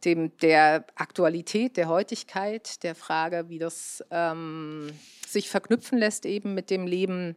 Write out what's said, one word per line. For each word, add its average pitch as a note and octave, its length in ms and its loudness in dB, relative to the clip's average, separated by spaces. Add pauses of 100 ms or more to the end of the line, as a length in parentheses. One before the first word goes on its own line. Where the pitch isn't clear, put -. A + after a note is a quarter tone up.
dem, E3 320 2
der D#3 480 6 (100)
Aktualität, F3 800 0
der E3 140 0
Heutigkeit, G3+ 920 -4
der E3+ 100 -4
Frage, E3 560 -4
wie E3 100 -10
das, - 520 -10
ähm, D#3+ 800 -4 (340)
sich - 240 -4
verknüpfen A3+ 480 0
lässt G#3+ 280 0
eben G3+ 280 -4
mit F#3+ 160 -6
dem F#3 160 0
Leben F3+ 520 -2